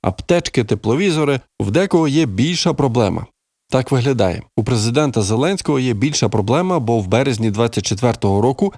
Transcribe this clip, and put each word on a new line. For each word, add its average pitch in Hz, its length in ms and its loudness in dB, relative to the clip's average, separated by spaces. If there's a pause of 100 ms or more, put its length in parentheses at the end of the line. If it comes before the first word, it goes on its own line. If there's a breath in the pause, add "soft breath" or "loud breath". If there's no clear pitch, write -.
аптечки, 160 600 0
тепловізори, 143 760 0 (200)
в - 100 -2
декого 170 380 2
є 151 180 2
більша 147 480 0
проблема. 117 520 0 (440)
Так 131 220 0
виглядає. 117 500 0 (140)
У 113 80 -2
президента 117 580 0
Зеленського 139 560 0
є 127 160 0
більша 131 340 0
проблема, 156 500 0
бо 117 220 0
в 95 60 -6
березні 113 440 0
двадцять 110 360 -2
четвертого 104 540 0
року 135 380 0